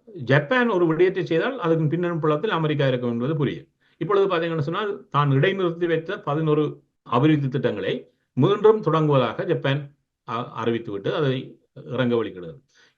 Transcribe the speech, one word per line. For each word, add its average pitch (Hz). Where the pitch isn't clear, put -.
ஜப்பான் 233
ஒரு 180
விடயத்தை 175
செய்தால் 196
அதன் 160
பின்னணி 175
புலத்தில் 156
அமெரிக்கா 151
இருக்கும் 123
என்பது 123
புரியும். 123
இப்பொழுது 196
பார்த்தீங்கன்னு 165
சொன்னால் 202
தான் 143
இடைநிறுத்தி 175
வைத்த 165
பதினொரு 151
அபிவிருத்தி 139
திட்டங்களை 110
மீண்டும் 208
தொடங்குவதாக 151
ஜப்பான் 147
அ-, 120
அறிவித்துவிட்டு 110
அதை 143
இறங்க 120
வலிக்கிறது. 90